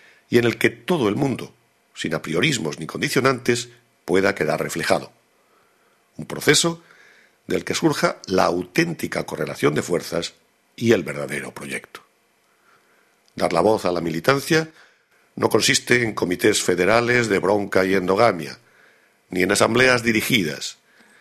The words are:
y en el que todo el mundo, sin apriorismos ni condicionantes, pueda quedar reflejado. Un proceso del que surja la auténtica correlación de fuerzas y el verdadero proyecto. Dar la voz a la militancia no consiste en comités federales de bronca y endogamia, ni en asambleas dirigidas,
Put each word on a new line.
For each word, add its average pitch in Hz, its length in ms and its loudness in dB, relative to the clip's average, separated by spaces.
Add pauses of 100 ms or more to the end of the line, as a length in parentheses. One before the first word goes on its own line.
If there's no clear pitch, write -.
(300)
y 120 80 4
en 117 60 2
el 113 140 0
que 117 120 2
todo 147 380 -2
el 101 60 0
mundo, 131 400 -4 (400)
sin - 200 -6
apriorismos 80 680 -2
ni 80 60 -8
condicionantes, 123 840 -2 (360)
pueda 98 300 2
quedar 78 260 -2
reflejado. 78 520 -2 (1040)
Un - 100 -12
proceso 160 560 0 (640)
del 90 180 -2
que 95 100 -6
surja - 520 0
la 92 180 2
auténtica 85 840 -2
correlación 78 500 -2
de 120 60 -2
fuerzas 85 520 -4 (400)
y 117 160 0
el 98 140 4
verdadero 71 500 -8
proyecto. - 480 -12 (1300)
Dar 87 160 -2
la 82 80 2
voz 101 240 2
a 90 80 0
la 87 80 -2
militancia 135 720 0 (640)
no 104 120 0
consiste 123 540 2
en 110 120 -4
comités 92 480 0
federales 113 640 2
de 98 100 2
bronca 95 460 0
y 95 100 2
endogamia, 92 640 2 (720)
ni 90 120 0
en 95 100 2
asambleas 117 500 4
dirigidas, 101 760 -2 (420)